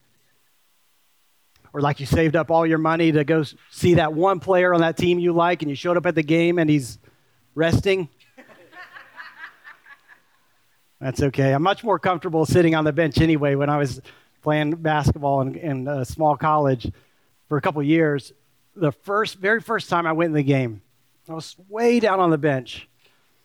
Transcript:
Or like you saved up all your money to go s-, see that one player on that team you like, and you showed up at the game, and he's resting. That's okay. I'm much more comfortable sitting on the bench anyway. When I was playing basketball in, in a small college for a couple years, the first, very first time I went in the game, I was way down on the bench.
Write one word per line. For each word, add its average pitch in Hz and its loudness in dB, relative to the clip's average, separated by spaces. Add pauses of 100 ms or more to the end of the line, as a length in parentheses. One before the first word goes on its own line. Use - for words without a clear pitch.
(1700)
Or 147 -6
like 143 0
you 135 -10
saved 160 2
up 160 0
all 165 2
your 160 0
money 160 2
to 151 4
go 160 0
s-, 143 -6 (160)
see - 2
that 156 2
one 180 2
player 180 2
on 170 4
that 165 0
team 175 2
you 175 0
like, 170 2
and 151 -4
you 139 -6
showed 175 0
up 170 -2
at 170 0
the 160 0
game, 170 2
and 165 2
he's 139 0 (560)
resting. 170 0 (3000)
That's 135 -6
okay. 135 2
I'm 139 0
much 190 -2
more 196 0
comfortable 165 -2
sitting 170 4
on 156 0
the 151 0
bench 151 0
anyway. 147 2
When 139 0
I 147 0
was 131 -4 (400)
playing 151 -2
basketball 147 0
in, 135 -4
in 135 -8
a 139 -6
small 151 0
college 147 0 (560)
for 147 -2
a - -8
couple 151 -2
years, 151 0 (420)
the 156 -2
first, 202 -6
very 202 -2
first 214 -6
time 170 -2
I 160 0
went 165 0
in 156 -4
the 151 2
game, 131 0 (460)
I 160 -16
was 160 -14 (140)
way 233 2
down 196 2
on 175 4
the 156 2
bench. 135 -4 (560)